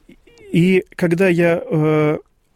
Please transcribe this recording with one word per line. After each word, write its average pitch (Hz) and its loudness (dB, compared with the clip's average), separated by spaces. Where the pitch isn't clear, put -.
и 185 2
когда 175 0
я, 170 0
э, 151 0